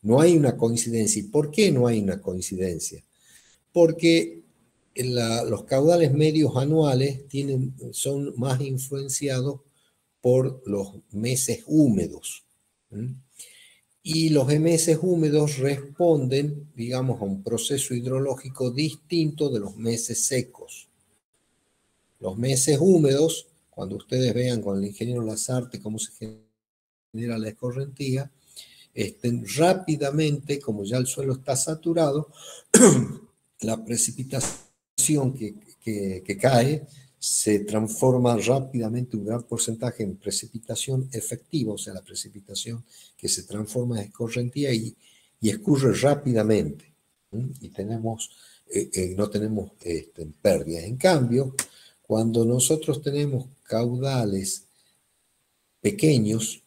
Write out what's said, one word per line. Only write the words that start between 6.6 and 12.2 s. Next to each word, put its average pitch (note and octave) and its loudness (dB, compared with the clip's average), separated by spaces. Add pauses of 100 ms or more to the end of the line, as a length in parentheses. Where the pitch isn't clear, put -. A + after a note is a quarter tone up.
tienen, C3+ -4 (200)
son C#3 -4
más B2+ -2
influenciados C3+ -4 (580)
por B2+ 2
los G2 -4 (180)
meses A#2 -2
húmedos. B2 2 (460)